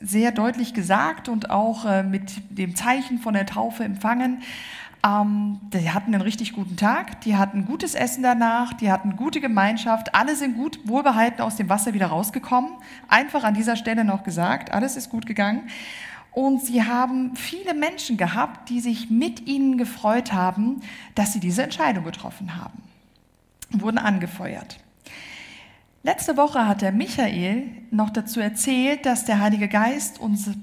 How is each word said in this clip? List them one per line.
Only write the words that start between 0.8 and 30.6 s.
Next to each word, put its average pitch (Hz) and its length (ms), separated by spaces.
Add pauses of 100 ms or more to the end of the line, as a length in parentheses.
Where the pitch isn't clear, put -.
und 220 220
auch, 220 340
äh, 196 200
mit 196 260 (260)
dem 185 200
Zeichen 254 420
von 220 160
der 196 100
Taufe 226 380
empfangen. 240 600 (600)
Ähm, 208 540 (140)
die 165 180
hatten 202 240
einen 196 80
richtig 214 300
guten 185 240
Tag, 247 460
die 214 140
hatten 196 280
gutes 320 320
Essen 247 260
danach, 240 500
die 208 200
hatten 190 240
gute 294 240
Gemeinschaft, 220 720
alle 269 220
sind 269 180
gut 277 320
wohlbehalten 233 540
aus 220 160
dem 196 120
Wasser 208 260
wieder 196 120
rausgekommen, 247 640 (380)
einfach 277 340
an 214 120
dieser 220 200
Stelle 226 300
noch 196 180
gesagt, 175 480
alles 254 240
ist 254 160
gut 226 160
gegangen. 214 360 (680)
Und 269 340
sie 240 200
haben 247 500
viele 359 400
Menschen 302 420
gehabt, 196 540
die 240 80
sich 233 320
mit 233 380
ihnen 269 280
gefreut 233 560
haben, 202 500 (340)
dass 208 160
sie 208 80
diese 175 240
Entscheidung 190 400
getroffen 165 520
haben. - 240 (920)
Wurden 214 220
angefeuert. - 840 (1200)
Letzte 294 340
Woche 277 320
hat 208 140
der 190 100
Michael 214 800 (200)
noch 214 200
dazu 226 280
erzählt, 262 680
dass 247 180
der 208 160
Heilige 208 260
Geist 233 540
uns 208 420